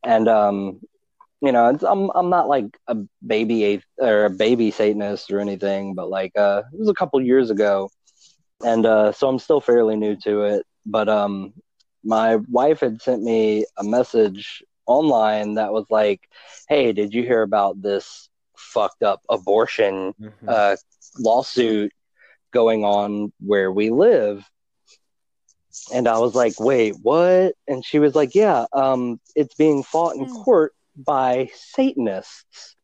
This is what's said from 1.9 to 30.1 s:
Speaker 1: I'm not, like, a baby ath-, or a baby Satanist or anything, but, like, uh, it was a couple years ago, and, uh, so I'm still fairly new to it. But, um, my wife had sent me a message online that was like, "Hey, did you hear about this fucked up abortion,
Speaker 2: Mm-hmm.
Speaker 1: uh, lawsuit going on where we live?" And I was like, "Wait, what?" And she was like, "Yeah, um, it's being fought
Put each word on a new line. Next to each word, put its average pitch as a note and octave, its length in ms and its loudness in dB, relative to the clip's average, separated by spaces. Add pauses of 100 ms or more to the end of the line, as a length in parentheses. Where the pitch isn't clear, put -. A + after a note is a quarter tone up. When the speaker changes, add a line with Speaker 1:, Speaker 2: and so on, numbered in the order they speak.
Speaker 1:
I'm F3+ 140 0
not, F3 180 0
like, C#3 300 -2 (100)
a A#2+ 80 -4 (300)
baby A2 400 0
ath-, G2+ 180 0 (160)
or G#2+ 260 2
a G#2 40 2
baby A2 400 0
Satanist G#2 640 -2
or G2+ 80 -2
anything, G2 560 -4
but, F2+ 140 -10
like, F#2+ 280 -6
uh, G2+ 240 2 (100)
it F3 80 -18
was G#3+ 100 0
a G3 40 2
couple D#3 280 -2
years B2+ 300 2
ago, G2 380 0 (720)
and, A2+ 220 2
uh, G#2+ 260 4
so - 160 -2
I'm C3 120 0
still D3 220 0
fairly A#2 360 2
new G#2 260 -2
to G#2 200 -2
it. G#2 220 -2 (200)
But, G#2+ 240 -2
um, G2+ 440 -2 (500)
my A2+ 340 0 (120)
wife C#3 300 2
had A2+ 240 -4
sent B2 180 -2
me G#2+ 440 0 (120)
a G2 60 -8
message G#2+ 800 -2 (240)
online A2 680 0
that G#2+ 180 -4
was G#2+ 180 -4
like, G#2 300 0 (480)
"Hey, C3 240 0
did G#2 200 -4
you A#2+ 100 -2
hear A#2+ 200 0
about G2+ 380 -2
this - 480 -6 (260)
fucked - 480 -4
up G2 260 -2
abortion, G2 920 -2
Speaker 2:
Mm-hmm. G#2+ 300 -16
Speaker 1:
uh, G#2 260 2 (440)
lawsuit A2+ 720 0 (600)
going A2+ 340 2
on G#2 460 -2 (140)
where G2 260 0
we G#2 200 0
live?" A#2+ 520 2 (1500)
And B2 140 0
I A2+ 120 2
was A#2 160 0
like, A#2+ 240 0
"Wait, A2+ 420 2
what?" F3 520 2 (140)
And C3+ 180 -6
she D3+ 140 0
was D3 160 4
like, C#3+ 200 2
"Yeah, F3+ 380 4
um, B2+ 460 -2 (160)
it's D3 200 -2
being D3 280 2
fought E3 320 -2